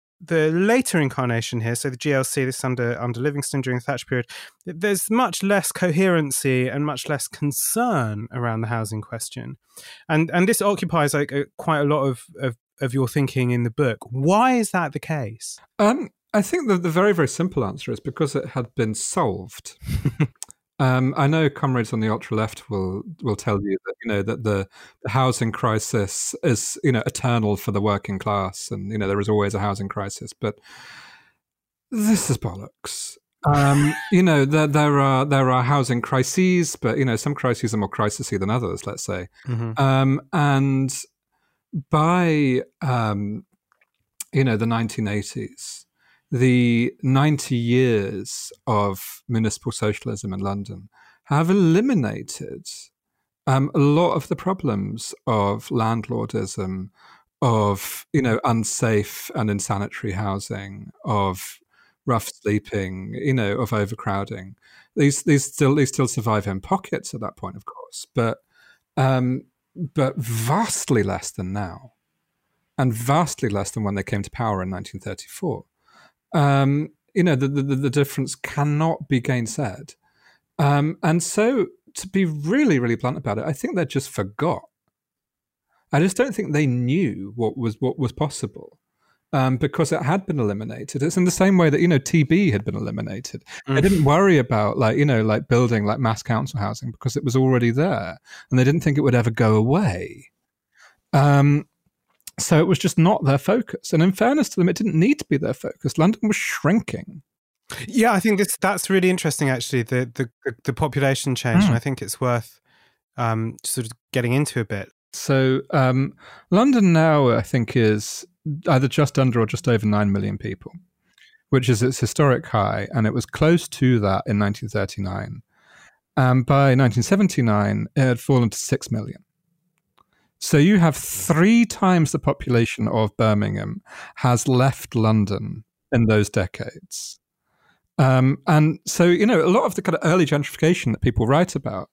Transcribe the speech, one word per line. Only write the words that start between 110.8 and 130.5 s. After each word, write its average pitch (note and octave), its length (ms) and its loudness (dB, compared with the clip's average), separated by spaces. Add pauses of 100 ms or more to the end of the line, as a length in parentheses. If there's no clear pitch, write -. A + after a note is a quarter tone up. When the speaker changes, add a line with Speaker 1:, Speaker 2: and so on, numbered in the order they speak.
Speaker 1:
change, B2 300 2
Speaker 2:
Mm. G#3 40 6
Speaker 1:
and A#2 80 4
I A#2 40 2
think C3 220 -4
it's - 180 -10
worth, A#2+ 400 -2 (560)
um, A2+ 480 -2
sort A#2+ 240 -6
of A2 60 -14 (180)
getting A#2+ 220 0
into C#3+ 260 0
a A2 60 -2
bit. G2 260 -10 (220)
Speaker 2:
So, C3+ 480 2 (100)
um, C3 420 2 (380)
London A3 400 6
now, D#3 380 4
I A2+ 120 2
think, A#2+ 360 -2
is G#2+ 480 0 (420)
either C3+ 220 4
just - 280 0
under B2+ 220 4
or A2+ 60 4
just - 240 -4
over A2 160 2
nine G#2 260 2
million G2+ 260 -2
people, - 360 -10 (800)
which B2+ 180 2
is A2 120 4
its C3 200 0
historic B2+ 460 2
high, G2+ 460 0
and A2 140 2
it - 60 0
was B2 120 -2
close E3 440 2
to B2+ 320 2
that F#2+ 260 2
in G#2 100 0
nineteen G#2 300 -2
thirty-nine. G2+ 760 -6 (760)
And B2+ 280 4
by C#3 300 4
nineteen B2+ 260 4
seventy-nine, A2 920 2
it C#3+ 60 2
had B2+ 180 2
fallen B2 300 2
to - 80 -10
six - 340 -4
million. A2 320 -6 (1160)
So - 200 0